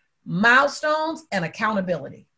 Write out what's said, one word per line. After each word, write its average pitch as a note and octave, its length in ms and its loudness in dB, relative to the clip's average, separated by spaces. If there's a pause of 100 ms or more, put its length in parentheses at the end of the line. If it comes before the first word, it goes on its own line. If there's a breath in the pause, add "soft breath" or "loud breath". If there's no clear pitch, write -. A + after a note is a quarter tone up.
(260)
Milestones C#4+ 1040 2
and F#3+ 140 -2
accountability. F3+ 840 -4 (100)